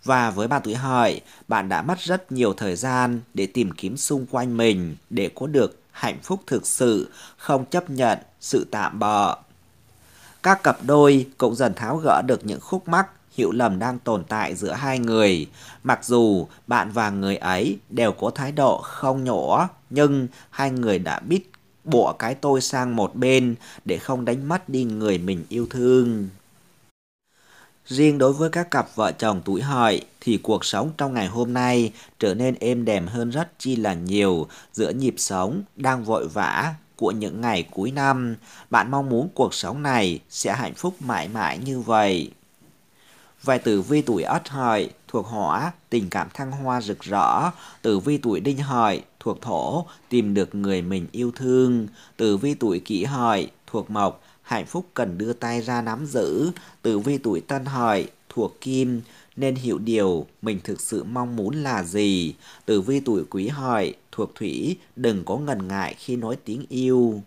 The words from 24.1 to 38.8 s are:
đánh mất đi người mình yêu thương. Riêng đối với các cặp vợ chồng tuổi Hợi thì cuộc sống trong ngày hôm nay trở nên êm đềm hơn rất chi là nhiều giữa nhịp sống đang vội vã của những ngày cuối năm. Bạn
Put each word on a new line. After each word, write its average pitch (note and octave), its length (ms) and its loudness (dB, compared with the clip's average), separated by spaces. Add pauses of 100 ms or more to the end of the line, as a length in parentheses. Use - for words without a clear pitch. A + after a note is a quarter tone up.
đánh C3 240 -2
mất F#3 200 -2
đi C3 160 0
người G#2+ 340 0
mình F2 300 -4
yêu A#2 220 -4
thương. B2 580 4 (1600)
Riêng C#3+ 320 4
đối C3+ 140 6
với D#3 180 0
các E3+ 200 -2
cặp B2+ 240 -2
vợ G#2 180 0
chồng G2+ 320 -2
tuổi G2 180 -2
Hợi B2 400 2 (180)
thì G#2+ 220 0
cuộc G#2 220 0
sống A2 340 -2
trong C3+ 160 -2
ngày A2 120 0
hôm A#2 280 -2
nay B2 380 2 (260)
trở G2 160 2
nên B2 260 0
êm A#2+ 240 0
đềm G2+ 220 0
hơn A#2 240 -4
rất D#3 280 -6
chi C3 180 -2
là G#2 180 0
nhiều F2+ 520 2 (260)
giữa G#2 180 0
nhịp A#2+ 260 0
sống G2+ 460 -2 (140)
đang C3 280 -2
vội G#2 240 -2
vã G2 460 -2 (220)
của G2+ 140 0
những G#2 300 -6
ngày G#2+ 300 -2
cuối G2+ 200 -4
năm. C3+ 460 0 (340)
Bạn A2+ 200 4